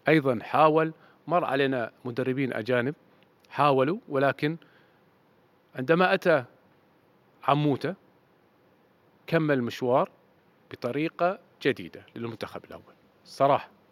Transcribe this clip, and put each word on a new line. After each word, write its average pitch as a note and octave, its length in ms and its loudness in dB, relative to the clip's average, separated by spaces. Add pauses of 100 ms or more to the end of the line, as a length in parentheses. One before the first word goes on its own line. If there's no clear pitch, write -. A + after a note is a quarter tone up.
أيضًا C3+ 340 2
حاول. D#3 520 2 (340)
مر D#3+ 180 0
علينا C3+ 460 -2 (140)
مدربين B2+ 480 -4
أجانب B2 420 -2 (540)
حاولوا، C#3+ 480 2 (120)
ولكن C#3+ 480 0 (1200)
عندما E3 380 2
أتى D#3+ 300 2 (1000)
عموتة D3 520 0 (1300)
كمل D3+ 360 0
مشوار B2+ 460 0 (640)
بطريقة D#3+ 680 -4 (220)
جديدة G2+ 440 -4 (100)
للمنتخب A#2 500 -10
الأول. - 280 -20 (320)
صراحة C#3 440 0 (220)